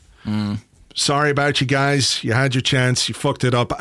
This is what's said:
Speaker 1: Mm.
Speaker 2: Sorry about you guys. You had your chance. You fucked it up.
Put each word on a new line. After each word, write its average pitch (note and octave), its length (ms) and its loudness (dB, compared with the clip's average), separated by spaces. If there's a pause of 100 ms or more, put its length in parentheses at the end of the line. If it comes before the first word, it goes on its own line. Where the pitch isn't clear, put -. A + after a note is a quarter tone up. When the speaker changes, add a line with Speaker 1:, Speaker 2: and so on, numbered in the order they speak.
(260)
Speaker 1:
Mm. G#2+ 340 -2 (380)
Speaker 2:
Sorry D3 320 0
about C#3+ 300 0
you C3 80 0
guys. C#3 560 0
You A#2+ 100 -2
had C3 220 2
your C3 60 0
chance. B2+ 480 0
You A#2 60 -6
fucked - 280 -2
it B2 100 2
up. A#2+ 280 0